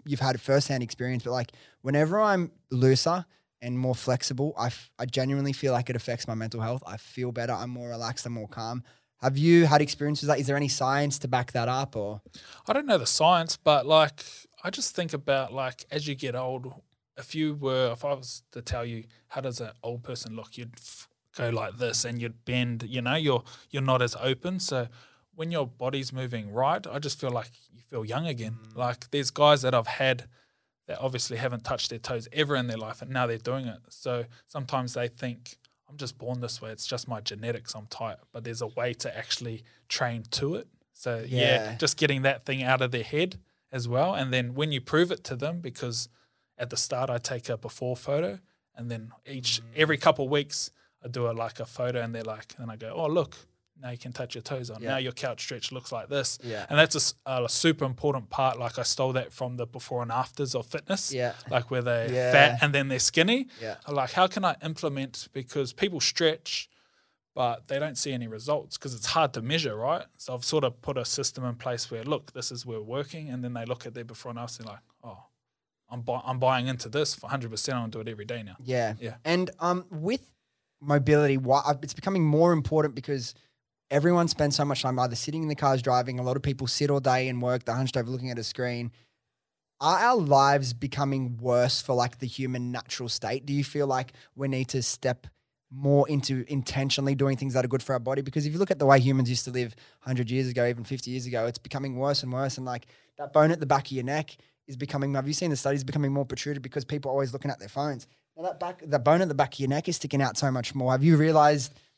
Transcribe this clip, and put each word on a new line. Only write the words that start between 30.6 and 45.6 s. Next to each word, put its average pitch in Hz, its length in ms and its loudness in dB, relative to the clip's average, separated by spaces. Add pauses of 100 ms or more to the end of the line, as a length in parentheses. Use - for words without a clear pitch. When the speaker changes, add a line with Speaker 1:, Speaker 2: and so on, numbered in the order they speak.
Speaker 2:
that 156 120 -8
obviously 127 380 -4
haven't 120 260 -4
touched 127 240 -4
their 117 100 -8
toes 117 360 -6
ever 147 200 0
in 123 120 0
their 113 100 -4
life, 110 240 -10
and 120 100 -12
now 127 160 0
they're 117 120 -2
doing 123 280 -6
it. 110 120 -10 (100)
So 120 380 -6 (200)
sometimes 127 460 -4
they 120 160 -4
think, 120 480 -10 (320)
"I'm 143 80 -20
just 135 220 -10
born 123 220 -6
this 117 200 -8
way. 113 100 -12
It's 107 160 -10
just 123 220 -6
my 110 140 -8
genetics. 113 520 -8
I'm 110 120 -14
tight." - 320 -10 (120)
But 117 140 -14
there's 117 160 -8
a 120 60 -4
way 120 260 -4
to 117 240 -8
actually 113 480 -8 (240)
train 117 440 -2
to 151 240 -2
it. 233 120 -10 (240)
So, 117 340 -6
yeah, 127 140 0 (300)
Speaker 1:
Yeah. 117 80 -8
Speaker 2:
just 147 180 2
getting 143 260 2
that 135 220 2
thing 131 180 -2
out 127 200 4
of 127 80 0
their 120 140 -2
head 175 340 -2 (340)
as 120 160 -4
well. 151 260 2
And 131 200 -2
then 123 180 -2
when 147 180 -2
you 135 120 -2
prove 175 280 2
it - 140 -6
to 139 120 -8
them, 160 240 -4